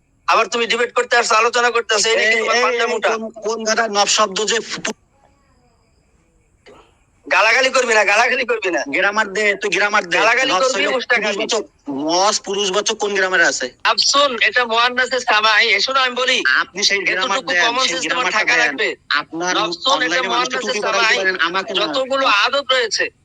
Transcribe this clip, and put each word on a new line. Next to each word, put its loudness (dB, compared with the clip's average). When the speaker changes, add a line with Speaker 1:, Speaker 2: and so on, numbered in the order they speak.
Speaker 1:
আবার 2
তুমি -4
ডিবেট -2
করতে 0
আসছো, 2
আলোচনা 2
করতে -4
আসছো, 0
এই 2
নিয়ে 2
কি 2
Speaker 2:
এই, 0
Speaker 1:
তোমার 0
Speaker 2:
এই, 2
Speaker 1:
পাঞ্জা 0
Speaker 2:
এই, -2
Speaker 1:
মোটা? -2
Speaker 2:
কোন, -4
কোন -4
ধাঁধার 0
নব 2
শব্দ 0
যে -2
ফু-, -10
Speaker 1:
গালাগালি 2
করবি 2
না, 4
গালাগালি 2
করবি -2
না। -2
Speaker 2:
গ্রামার 0
দে, -2
তুই -4
গ্রামার 0
দে। -4
Speaker 1:
গালাগালি 2
Speaker 2:
নব 2
Speaker 1:
করবি, 0
Speaker 2:
শব্দের 0
Speaker 1:
উষ্টা 0
খাবি। -2
Speaker 2:
পুরুষবাচক, -2
মস 2
পুরুষবাচক -2
কোন -4
গ্রামারে 2
আছে? -2
Speaker 1:
নাফসুন, 2
এটা 2
মুয়ান্নাসে 0
সামাই। 4
এ 2
শোনো, 0
আমি 0
বলি, 0
Speaker 2:
আপনি -6
সেই 0
গ্রামার 0
Speaker 1:
এতটুকু -4
Speaker 2:
দেন, 2
Speaker 1:
কমন 0
Speaker 2:
সেই 0
Speaker 1:
সেন্স -4
তোমার -2
Speaker 2:
গ্রামারটা 0
Speaker 1:
থাকা 0
Speaker 2:
দেন। 2
Speaker 1:
লাগবে। -2
Speaker 2:
আপনার -4
Speaker 1:
নাফসুন, -2
এটা -2
Speaker 2:
অনলাইনে -2
মানুষকে -
Speaker 1:
মুয়ান্নাসে -2
Speaker 2:
টুপি -4
পরাইতে 0
Speaker 1:
সামাই, 2
Speaker 2:
পারেন, -2
আমাকে -2
না। -4
Speaker 1:
যতগুলো -2
আদত 0
রয়েছে, 0